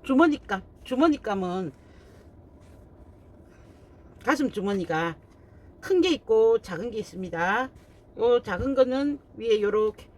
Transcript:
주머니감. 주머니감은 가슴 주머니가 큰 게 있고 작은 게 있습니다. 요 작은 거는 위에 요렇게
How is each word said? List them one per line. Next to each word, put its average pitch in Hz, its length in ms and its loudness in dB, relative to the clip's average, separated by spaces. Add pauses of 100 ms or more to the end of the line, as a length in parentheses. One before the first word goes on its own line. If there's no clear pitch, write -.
주머니감. 269 600 2 (220)
주머니감은 196 880 -2 (2500)
가슴 269 260 0
주머니가 170 680 -4 (640)
큰 370 200 0
게 359 120 2
있고 226 480 2
작은 190 300 -10
게 214 80 -8
있습니다. 185 720 -4 (480)
요 240 240 2
작은 - 320 -4
거는 269 440 2 (180)
위에 214 240 0
요렇게 208 580 -2